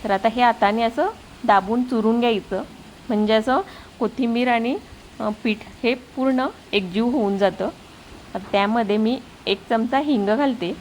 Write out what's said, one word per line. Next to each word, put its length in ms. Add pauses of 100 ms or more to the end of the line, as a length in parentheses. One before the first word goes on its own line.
तर 60
आता 180
हे 140
हाताने 400
असं 260 (360)
दाबून 400
चुरून 360
घ्यायचं, 420 (460)
म्हणजे 260
असं 260 (400)
कोथिंबीर 480
आणि, 300 (420)
अ, 80 (160)
पीठ 120 (260)
हे 120
पूर्ण 520 (260)
एकजीव 340
होऊन 320
जातं. 260 (680)
आता 180
त्यामध्ये 440
मी 240 (260)
एक 120 (120)
चमचा 280
हिंग 280
घालते 440 (100)